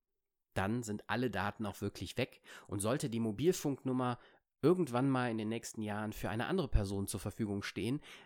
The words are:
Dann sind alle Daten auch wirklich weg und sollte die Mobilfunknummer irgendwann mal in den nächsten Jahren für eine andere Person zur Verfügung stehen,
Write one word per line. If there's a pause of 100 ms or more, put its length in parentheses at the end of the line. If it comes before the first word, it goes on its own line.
(540)
Dann
sind
alle
Daten
auch
wirklich
weg (260)
und
sollte
die
Mobilfunknummer (420)
irgendwann
mal
in
den
nächsten
Jahren
für
eine
andere
Person
zur
Verfügung
stehen, (240)